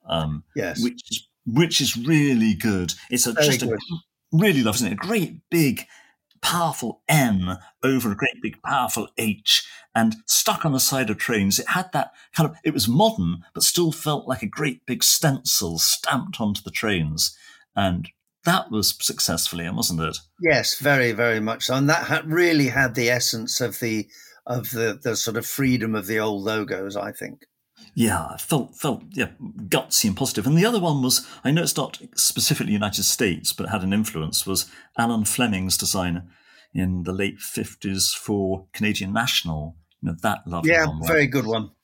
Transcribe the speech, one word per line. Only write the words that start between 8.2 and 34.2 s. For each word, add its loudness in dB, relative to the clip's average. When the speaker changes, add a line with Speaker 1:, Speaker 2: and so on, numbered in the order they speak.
Speaker 1:
big -8
powerful -2
H 0
and 4
stuck 2
on 2
the 2
side 2
of -2
trains. 2
It -4
had 0
that -2
kind 4
of, -8
it 0
was 2
modern, 2
but -2
still 0
felt -4
like -4
a -6
great -6
big -4
stencil 0
stamped -2
onto -2
the -14
trains. -2
And 0
that 0
was 0
successful, -2
Ian, -6
wasn't -2
it? -2
Speaker 2:
Yes, 2
very, 4
very 2
much -4
so. 0
And 4
that 2
ha-, -2
really 4
had 2
the 2
essence 0
of -4
the, -2
of -6
the, -2
the -2
sort -2
of -4
freedom 0
of -4
the 0
old -2
logos, -4
I -6
think. -12
Speaker 1:
Yeah, 0
felt, -2
felt, -4
yeah, -4
gutsy 0
and 0
positive. -2
And 6
the 6
other 2
one 2
was, 0
I 2
know 4
it's -2
not -4
specifically 0
United 0
States, 0
but -8
had -2
an 0
influence, -2